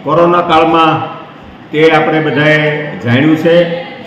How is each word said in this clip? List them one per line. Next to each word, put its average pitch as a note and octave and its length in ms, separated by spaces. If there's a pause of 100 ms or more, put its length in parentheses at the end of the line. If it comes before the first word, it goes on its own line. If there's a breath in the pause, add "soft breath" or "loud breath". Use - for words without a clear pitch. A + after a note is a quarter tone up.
કોરોના E3+ 380
કાળમાં D#3+ 760 (540)
તે D#3 200
આપણે D#3 280
બધાએ D3+ 720 (140)
જાણ્યું D3 320
છે, E3+ 460 (240)